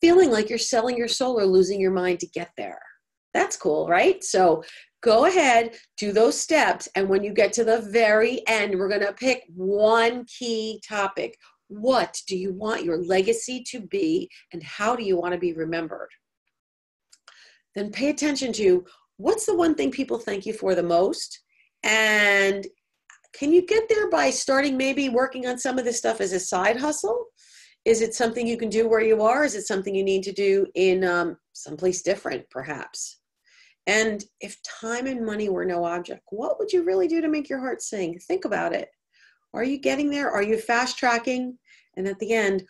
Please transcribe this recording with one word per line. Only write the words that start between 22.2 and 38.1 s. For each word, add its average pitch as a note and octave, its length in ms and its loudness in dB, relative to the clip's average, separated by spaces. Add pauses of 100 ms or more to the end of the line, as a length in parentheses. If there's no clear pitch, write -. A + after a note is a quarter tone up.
can D4 180 0
you F4+ 140 6
get A4 240 2
there G#4+ 180 2
by D#4+ 220 2
starting C4+ 480 0
maybe C4+ 320 0
working B3+ 360 -2
on B3 120 -4
some B3+ 200 -4
of B3 60 -4
this A#3 140 -2
stuff A3 240 -2
as F#3 100 -2
a F#3 80 -2
side G3+ 380 0
hustle? G#4 480 -4 (580)
Is A3 160 4
it A3+ 140 -2
something A#3 320 -2
you A#3 100 -2
can A3 140 -6
do A3+ 180 2
where A3 140 4
you A3 200 4
are? B3+ 220 4
Is C#4+ 100 -2
it G3+ 120 -8
something G3 280 -4
you G3 100 0
need F#3+ 180 0
to G3 100 -8
do G3 420 2
in, F#3 300 2
um, F3 320 0 (160)
someplace F3 480 -4
different, E3+ 500 -4
perhaps? - 720 -12 (640)
And G#3+ 380 0 (160)
if G3 220 -14
time A#3+ 440 -8
and B3 200 -4
money G#3 240 -2
were F3+ 160 -2
no F3 180 -2
object, F3 460 -6
what B3+ 280 -4
would G#4 140 -4
you F4+ 100 4
really F#4 260 2
do E4 120 0
to D#4 80 0
make D4+ 220 -2
your C4+ 80 -4
heart B3+ 240 -6
sing? F3+ 360 -6